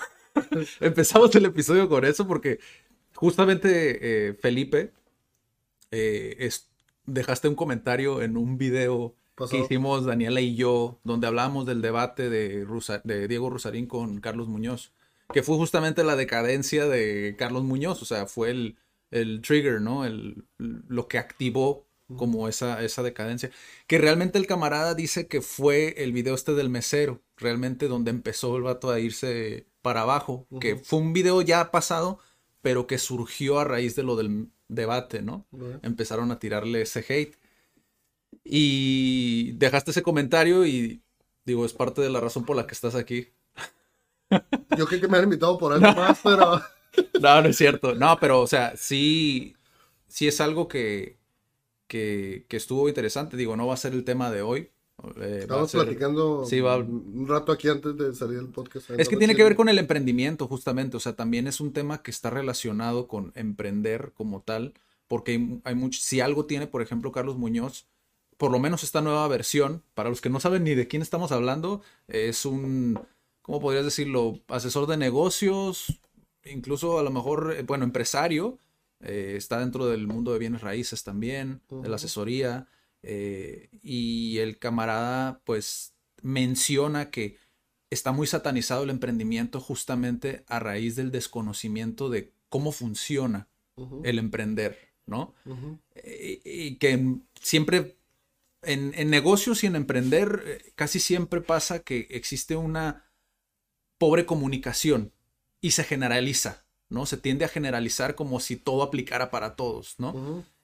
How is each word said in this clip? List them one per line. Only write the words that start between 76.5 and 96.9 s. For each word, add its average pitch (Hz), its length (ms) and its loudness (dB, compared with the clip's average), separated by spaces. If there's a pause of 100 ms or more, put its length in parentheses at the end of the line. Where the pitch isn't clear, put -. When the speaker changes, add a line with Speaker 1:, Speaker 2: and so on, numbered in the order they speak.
Speaker 1:
a 147 40 2
lo 135 80 0
mejor, 147 460 -2
eh, 131 60 -8
bueno, 135 220 -2
empresario, 151 720 0 (440)
eh, 101 360 -6
está 117 220 -4
dentro 127 280 -2
del 107 200 -2
mundo 117 260 -2
de 113 60 0
bienes 113 220 -4
raíces 110 420 -6
también, 131 680 -8
de 135 140 -14
la 113 40 -10
Speaker 2:
Ujú. 110 80 -4
Speaker 1:
asesoría, 120 720 -4 (360)
eh, 101 680 -10 (140)
y 117 560 -4
el 110 180 -4
camarada, 120 840 -4
pues, - 500 -6 (280)
menciona 135 920 0
que 104 260 -6 (520)
está - 220 -2
muy 143 160 0
satanizado 135 560 -2
el 139 60 -4
emprendimiento 120 680 -4
justamente 123 880 -4
a 117 120 -4
raíz 113 360 -4
del 131 160 -4
desconocimiento 113 960 -6
de 104 220 -4 (180)
cómo 143 220 -2
funciona 120 800 -4 (260)
Speaker 2:
Ujú. 131 280 -14
Speaker 1:
el 120 160 0
emprender, 107 760 -4 (120)
¿no? 117 300 -8 (100)
Speaker 2:
Ujú. 131 340 -12 (160)
Speaker 1:
Eh, - 480 -14
y 143 340 -10
que 131 400 4 (220)